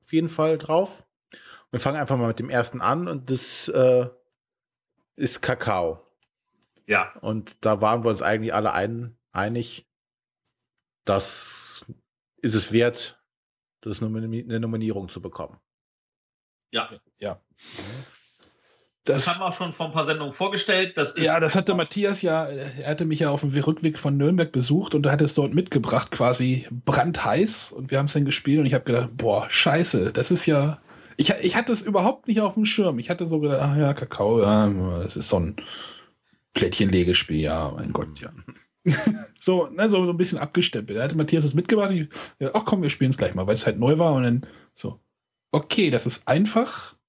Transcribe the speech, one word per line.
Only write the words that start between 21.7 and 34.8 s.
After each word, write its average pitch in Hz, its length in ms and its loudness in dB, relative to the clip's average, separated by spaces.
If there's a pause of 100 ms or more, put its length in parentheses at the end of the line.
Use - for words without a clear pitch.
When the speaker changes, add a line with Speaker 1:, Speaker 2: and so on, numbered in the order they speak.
Speaker 3:
Matthias 196 480 -2
ja, 160 240 0
er 139 420 -10
hatte 156 180 -2
mich 156 160 -2
ja 151 100 2
auf 143 100 0
dem 139 140 -2
We-, 143 100 2
Rückweg 156 320 0
von 143 180 0
Nürnberg 160 360 2
besucht 139 420 0
und 147 140 2
er 135 40 4
hat 143 100 4
es 147 120 2
dort 139 220 2
mitgebracht, 123 560 0
quasi 127 580 0
brandheiß. 139 1000 0
Und 131 180 -10
wir 135 80 0
haben's 143 160 0
dann 147 120 2
gespielt 139 340 2
und 143 80 4
ich 131 80 2
hab 127 100 0
gedacht, 123 320 0
„Boah, 104 320 0
scheiße, 147 640 2
das - 160 0
ist 175 160 2
ja“, 147 340 2 (380)
ich, - 240 2
ich 190 140 0
hatte 240 180 0
es 208 80 -2
überhaupt 208 460 0
nicht 220 140 2
auf 202 120 0
dem 214 120 2
Schirm. 185 340 2
Ich - 100 -10
hatte 175 160 -2
so 165 140 0
gedacht, 147 240 2
„Ach 143 120 2
ja, 143 200 4
Kakao, 110 460 2
ja, 104 280 6 (320)